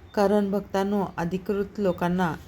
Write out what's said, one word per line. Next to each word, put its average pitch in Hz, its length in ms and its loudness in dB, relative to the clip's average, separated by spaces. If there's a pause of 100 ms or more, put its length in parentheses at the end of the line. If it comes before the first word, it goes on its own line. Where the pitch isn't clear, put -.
(140)
कारण 202 380 4
भक्तांनो, 202 540 0 (120)
अधिकृत 196 640 -4
लोकांना 180 540 0 (140)